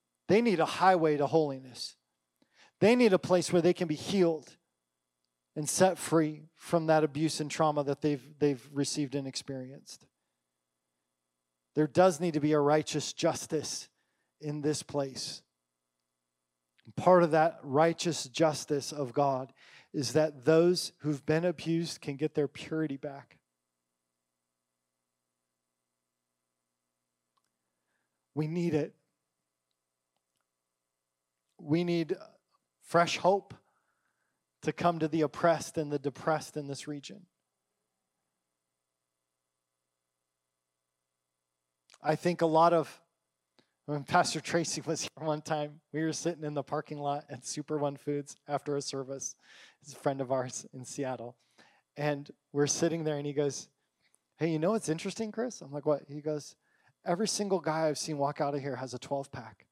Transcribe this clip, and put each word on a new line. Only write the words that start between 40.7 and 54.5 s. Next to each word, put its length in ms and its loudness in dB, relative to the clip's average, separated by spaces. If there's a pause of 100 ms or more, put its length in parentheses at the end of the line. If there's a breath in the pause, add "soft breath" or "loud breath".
I 140 0
think 260 0
a 40 4
lot 280 6
of, 260 0 (840)
when 180 -6
Pastor 360 2
Tracy 420 -4
was 200 -4
here 240 -10
one 140 -2
time, 400 -6 (120)
we 100 -2
were 100 -2
sitting 320 -6
in 80 -6
the 100 -4
parking 360 -8
lot 320 -4
at 160 -14
Super 320 -6
One 180 -2
Foods 400 -8 (100)
after 300 -4
a 60 -4
service. 540 -10 (440 soft breath)
He's 140 -20
a 40 -20
friend 220 -2
of 100 -4
ours 440 -4
in 100 -14
Seattle. 520 -8 (600 soft breath)
And 340 -4 (220)
we're 140 2
sitting 380 0
there 120 -2
and 100 -6
he 60 -4
goes, 360 -2 (680)
"Hey, 140 -2